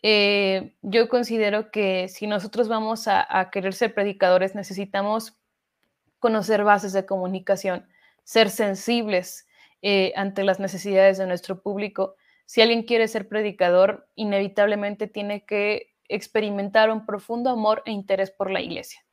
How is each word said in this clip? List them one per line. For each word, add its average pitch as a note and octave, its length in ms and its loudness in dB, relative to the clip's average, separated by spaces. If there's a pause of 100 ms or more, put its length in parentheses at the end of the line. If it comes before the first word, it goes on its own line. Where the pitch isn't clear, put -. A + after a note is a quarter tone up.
Eh, G3+ 760 2
yo A3 300 2
considero A3 600 0
que F#3+ 380 -2
si G#3 180 -10
nosotros G#3 420 -2
vamos A3 400 -4
a, F#3+ 180 2 (120)
a F#3 120 -2
querer F#3+ 240 -4
ser G#3+ 180 -2
predicadores, F#3+ 640 2
necesitamos G3+ 840 -6 (800)
conocer G#3+ 460 2
bases G#3 280 4
de F#3+ 140 -2
comunicación, F#3+ 800 -4 (380)
ser A3 260 4
sensibles, G3+ 960 -4 (360)
eh, F#3+ 340 2
ante G3 280 -4
las F#3+ 140 2
necesidades F#3+ 600 2
de F#3+ 80 -2
nuestro F3+ 360 -6
público. G3+ 540 -6 (300)
Si - 140 0
alguien A3+ 240 4
quiere A3+ 240 2
ser A3 200 -6
predicador, G3 880 2
inevitablemente G3+ 920 -2
tiene G#3 380 -8
que G#3 500 -4 (140)
experimentar G#3 840 0
un A3 160 -6
profundo A#3 440 -4
amor A3 360 0
e A3+ 60 -8
interés F#3+ 380 -2
por F#3+ 200 -6
la F#3+ 100 -2
iglesia. - 400 -10 (120)